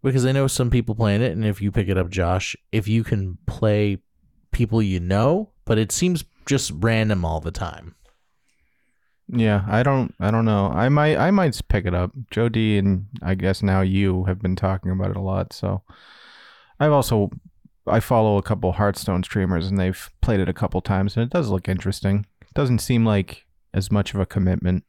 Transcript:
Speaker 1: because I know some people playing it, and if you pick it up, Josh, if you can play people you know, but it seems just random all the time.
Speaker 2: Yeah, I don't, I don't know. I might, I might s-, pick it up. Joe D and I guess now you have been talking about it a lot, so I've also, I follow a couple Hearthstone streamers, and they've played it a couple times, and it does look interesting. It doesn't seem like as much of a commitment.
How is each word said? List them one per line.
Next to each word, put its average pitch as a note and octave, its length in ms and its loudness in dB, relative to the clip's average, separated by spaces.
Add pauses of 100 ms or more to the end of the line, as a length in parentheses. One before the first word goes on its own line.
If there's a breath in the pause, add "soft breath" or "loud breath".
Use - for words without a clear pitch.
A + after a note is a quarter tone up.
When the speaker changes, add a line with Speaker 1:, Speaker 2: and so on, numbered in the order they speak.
Speaker 1:
because C3 200 2
I C3 80 2
know C#3 140 2
some B2 220 0
people A#2 260 2
playing G#2+ 260 2
it, A#2+ 100 0
and G#2+ 140 -2
if G2+ 160 -2
you G2+ 100 0
pick G2 160 0
it F#2+ 100 0
up, F2+ 120 0
Josh, F#2 480 -2 (160)
if G#2 160 -2
you A2+ 160 2
can F#2+ 320 -4 (100)
play G#2 520 0 (520)
people A2+ 320 0
you F#2+ 160 0
know, A#2 520 0 (120)
but A2 140 0
it A2 160 0
seems F3 320 0 (200)
just - 300 -2
random G#2+ 480 0
all D#2+ 160 -2
the D#2+ 120 -8
time. - 440 -10 (1300)
Speaker 2:
Yeah, G#2+ 360 2
I G#2 160 2
don't, C3+ 380 0
I F#2 100 0
don't A2+ 140 2
know. G#2 240 2
I F#2+ 220 0
might, D3 260 2
I D#3+ 160 2
might F#3 240 2
s-, - 60 -10
pick G2+ 240 -2
it F2+ 100 -2
up. F2+ 160 -2 (200)
Joe A#2 180 0
D A2 280 2
and G2 280 2 (160)
I F#2+ 140 0
guess F#2 280 -2
now F#2+ 160 2
you F#2+ 460 0
have F#2 160 -2
been F#2 160 -2
talking F#2 340 -2
about F#2+ 200 -2
it G2 40 -4
a F#2+ 60 -6
lot, F#2+ 320 -4
so F#2+ 300 -6 (1000 loud breath)
I've D3+ 100 4
also, A#2 380 2 (580)
I A2 140 2
follow A2 340 2
a G2 80 2
couple G2 300 -2
Hearthstone G2 500 0
streamers, F#2 440 0
and G2 120 0
they've F#2 320 -2 (100)
played G#2 200 2
it F2 80 0
a F#2 40 -4
couple F#2+ 280 -2
times, G2 340 -2
and A#2 80 0
it B2 60 -4
does D#3+ 180 -2
look G2 220 -4
interesting. G2 560 -2 (160)
It - 120 -20
doesn't B2 260 0
seem A#2 260 2
like G2+ 400 -2 (280)
as G2 160 -2
much G2+ 240 0
of G2+ 60 -2
a F#2 60 2
commitment. F#2 640 0